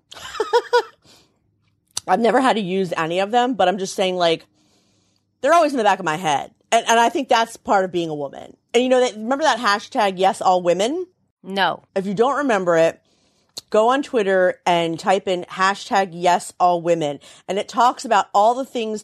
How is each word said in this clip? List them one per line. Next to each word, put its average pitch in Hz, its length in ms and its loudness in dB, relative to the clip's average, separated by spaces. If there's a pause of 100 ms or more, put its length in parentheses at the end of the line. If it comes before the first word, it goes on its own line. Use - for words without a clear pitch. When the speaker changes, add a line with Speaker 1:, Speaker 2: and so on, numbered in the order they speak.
(140)
Speaker 1:
<laughs> - 1900 -6
I've 185 120 2
never 240 200 2
had 247 180 2
to 226 40 -2
use 185 340 -2
any 165 240 -2
of 202 120 -4
them, 247 240 0
but 185 120 2
I'm 185 100 0
just 185 180 -8
saying, 185 220 -2
like, 170 280 0 (960)
they're 285 120 2
always 320 180 4
in 277 60 -4
the 220 60 0
back 190 160 2
of 190 60 -8
my 156 100 -2
head. 156 360 -4 (200)
And, 226 160 2
and 226 120 4
I 233 100 4
think 285 200 -4
that's 233 280 0
part 196 280 0
of 180 60 -6
being 170 180 -4
a 151 60 -6
woman. - 400 -12 (180)
And 240 100 2
you 254 60 0
know, 254 100 4
that, 247 160 0
remember 240 280 -4
that 247 160 2
hashtag 214 580 0
yes 185 240 0
all 185 200 2
women? 220 460 0 (360)
Speaker 2:
No. 185 400 -2 (120)
Speaker 1:
If 196 100 -4
you 202 80 -6
don't 247 240 0
remember 196 400 0
it, 165 240 2 (680)
go 220 200 2
on 269 120 2
Twitter 190 640 0
and 170 340 0
type 196 280 0
in 180 160 -2
hashtag 196 680 -2
yes 175 480 0
all 175 220 2
women. 160 380 -2 (280)
And 190 120 -4
it - 80 -6
talks 240 360 0
about 226 300 2
all 214 220 4
the 262 100 -6
things 220 380 -6